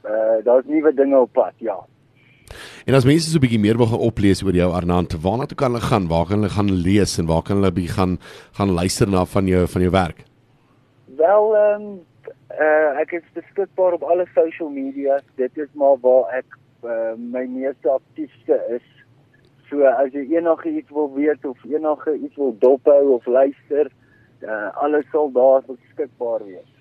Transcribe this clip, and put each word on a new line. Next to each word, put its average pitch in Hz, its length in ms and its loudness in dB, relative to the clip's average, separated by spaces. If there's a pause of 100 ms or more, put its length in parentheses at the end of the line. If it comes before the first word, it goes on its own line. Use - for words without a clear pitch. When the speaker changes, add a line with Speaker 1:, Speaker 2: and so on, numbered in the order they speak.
Speaker 1:
eh, 110 400 0
daar's 123 200 4
nuwe 151 300 2
dinge 139 240 4
op 120 140 0
pad, 110 240 0
ja. 107 200 -6 (1080)
Speaker 2:
En 120 80 0
as 131 120 4
mense 160 240 2
so 160 80 0
'n 139 40 4
bietjie 117 180 2
meer 107 180 2
wil 120 100 4
gaan 110 120 -2
oplees 101 440 2
oor 95 100 0
jou, 90 180 2
Arnand, 87 400 -2 (100)
waarna 110 240 -2
toe - 120 -14
kan 131 160 0
hulle 113 100 -4
gaan? 113 240 0
Waar 82 180 0
kan 101 140 -2
hulle 101 100 0
gaan 101 220 0
lees 92 480 2
en 85 60 -2
waar 82 180 0
kan 101 140 -4
hulle 95 140 2
bietjie 85 220 -6
gaan, 92 240 -2 (360)
gaan 98 180 -2
luister 92 380 -2
na 92 160 0
van 98 220 -2
jou, 90 200 2
van 90 140 -4
jou 90 100 0
werk? 87 320 -2 (920)
Speaker 1:
Wel, 214 380 4
ehm, 208 260 2 (680)
eh, 151 540 0
ek 156 100 -4
is - 120 -8 (100)
beskikbaar 185 600 -2
op 170 100 -6
alle 175 300 0
social 165 360 -2
media. 139 500 -4 (160)
Dit 127 220 -4
is 147 160 -8
maar 139 280 4
waar 127 360 4
ek, 127 80 -8 (380)
eh, 113 340 -6
my 120 280 -8
meeste 131 440 -6
aktiefste 135 720 -4 (140)
is. 120 60 -8 (880)
So 143 140 0
as 131 300 2
jy 139 140 -8 (100)
enige 165 400 0
iets 143 120 -10
wil 147 260 -4
weet 147 300 -2
of 127 200 -8
enige 151 580 -4
iets 143 120 -14
wil 135 240 -2
dophou 139 540 4
of 120 120 -2
luister, 139 680 0 (480)
eh, 107 300 -8 (120)
alles 147 300 0
sal 151 200 -2
daar 131 360 4
beskikbaar 120 800 -8
wees. 92 360 -20